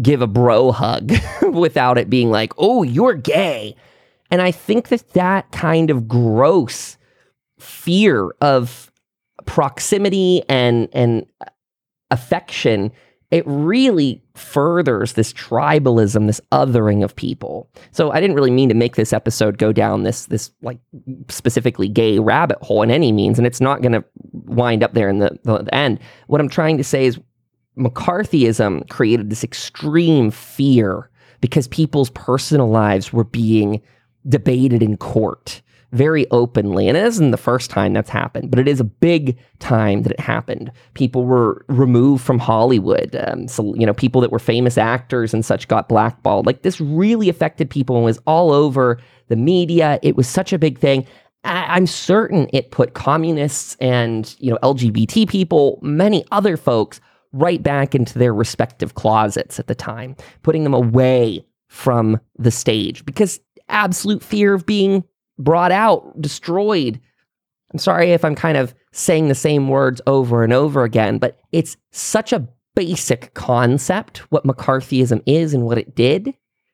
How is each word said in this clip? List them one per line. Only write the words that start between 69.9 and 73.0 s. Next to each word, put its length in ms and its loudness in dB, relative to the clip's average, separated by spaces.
over 360 2
and 80 2
over 320 2
again, 360 0
but 200 -4
it's 240 -2
such 420 -4
a 160 -2
basic 600 -4